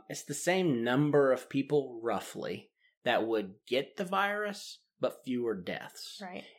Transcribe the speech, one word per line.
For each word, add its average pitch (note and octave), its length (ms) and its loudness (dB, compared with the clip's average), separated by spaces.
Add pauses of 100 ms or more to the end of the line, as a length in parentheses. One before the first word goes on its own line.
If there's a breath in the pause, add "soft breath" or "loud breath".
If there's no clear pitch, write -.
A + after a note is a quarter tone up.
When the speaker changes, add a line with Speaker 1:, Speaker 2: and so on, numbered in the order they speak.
Speaker 1:
it's - 140 -10
the D3 100 -6
same E3+ 500 2
number C#3 480 6
of - 180 0
people C3+ 540 0
roughly G2+ 680 -4 (340)
that A2 220 4
would G#2 300 0 (120)
get B2+ 300 -2
the G3 80 -4
virus, G3+ 760 -2 (200)
but - 260 -2
fewer A#2+ 300 0
deaths. - 680 -10
Speaker 2:
Right. F#3 220 -12 (160)